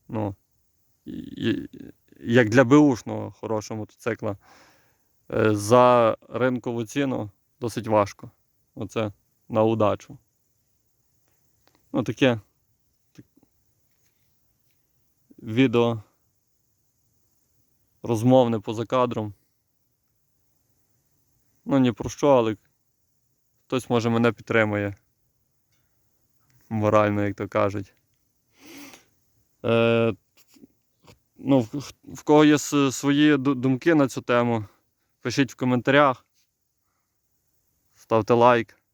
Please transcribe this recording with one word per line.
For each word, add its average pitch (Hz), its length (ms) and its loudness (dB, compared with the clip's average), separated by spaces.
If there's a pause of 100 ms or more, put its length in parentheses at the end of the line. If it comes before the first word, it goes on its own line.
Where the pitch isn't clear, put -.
ну, 104 280 -8 (720)
і-, - 60 -16 (400)
і-, - 180 -8 (500)
як 117 300 2
для 127 140 4
Б 123 140 6
Ушного 110 540 0
хорошого 110 480 -8
мотоцикла, 104 580 -10 (960)
е, 107 240 0
за 120 600 4 (120)
ринкову 120 560 -4
ціну 120 460 -6 (280)
досить 113 280 -8
важко. 107 440 -2 (440)
Оце 110 360 -8 (380)
на 110 140 0
удачу. 110 540 -2 (1800)
Ну, 127 100 -2
таке, 117 360 0 (720)
так, - 120 -20 (2250)
відео 117 640 0 (2000)
розмовне 117 560 2
поза 113 260 -10
кадром. 120 480 -4 (2250)
Ну, 139 140 0
ні 127 120 2
про 120 180 -8
що, - 180 -2
але 117 300 2 (1080)
хтось, - 240 -6
може, 117 200 0
мене 117 220 2
підтримує. 104 640 -2 (1700)
Морально, 104 560 0
як 101 100 -6
то 104 120 -10
кажуть. 104 460 -4 (1700)
Е, 117 480 0 (1200)
ну, 135 220 2
в, 123 340 -8 (100)
в - 200 -20
кого 151 220 6
є 151 120 4
с-, 139 340 -2
свої 147 440 0
ду-, 135 200 -2
думки 131 400 0
на 143 120 2
цю 120 140 -10
тему, 120 440 -2 (560)
пишіть 127 320 -2
в - 20 -20
коментарях, 131 720 0 (1700)
ставте 113 380 0
лайк 120 480 2 (120)